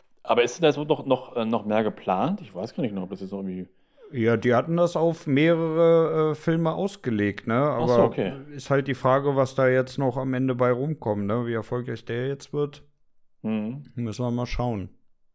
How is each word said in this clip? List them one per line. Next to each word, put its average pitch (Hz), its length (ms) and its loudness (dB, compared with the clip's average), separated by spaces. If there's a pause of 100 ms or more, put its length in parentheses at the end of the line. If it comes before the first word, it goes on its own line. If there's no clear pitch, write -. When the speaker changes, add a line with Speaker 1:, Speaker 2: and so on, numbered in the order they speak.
(240)
Speaker 1:
Aber 117 200 2
ist - 140 -2
denn 170 60 0
da 143 140 4
jetzt 147 120 -4
noch, 147 160 -2
noch, 127 320 -2
äh, 113 80 0
noch 113 200 -2
mehr 107 180 2
geplant? 107 580 -2
Ich 143 120 -18
weiß 180 220 -8
gar 170 80 -2
nicht 107 100 -4
noch, 95 100 -4
ob 90 80 -12
das 95 100 -10
jetzt 95 100 -10
noch 98 80 -8
irgendwie 92 280 -8 (440)
Speaker 2:
Ja, 117 240 2
die 120 180 2
hatten 160 220 2
das 170 220 2
auf 165 280 0
mehrere, 160 1080 4
äh, 147 40 -4
Filme 165 380 0
ausgelegt, 113 760 -2
ne? 113 80 0
Speaker 1:
Ach 135 280 2
Speaker 2:
Aber 117 120 0
Speaker 1:
so, 117 80 8
okay. 110 300 0 (200)
Speaker 2:
ist 139 160 -10
halt 139 200 2
die 131 40 -2
Frage, 135 440 2
was 131 180 0
da 131 140 4
jetzt 127 280 2
noch 131 200 0
am 131 160 -4
Ende 127 200 0
bei 123 200 2
rumkommt, 120 540 -2
ne? 120 200 -2
Wie 117 60 -4
erfolgreich 120 500 -6
der 120 240 -4
jetzt 139 240 -10
wird, 147 320 -4 (580)
Speaker 1:
Mhm. 110 420 -4 (100)
Speaker 2:
müssen 120 320 -6
wir 120 60 -2
mal 120 160 -2
schauen. 110 420 -4 (460)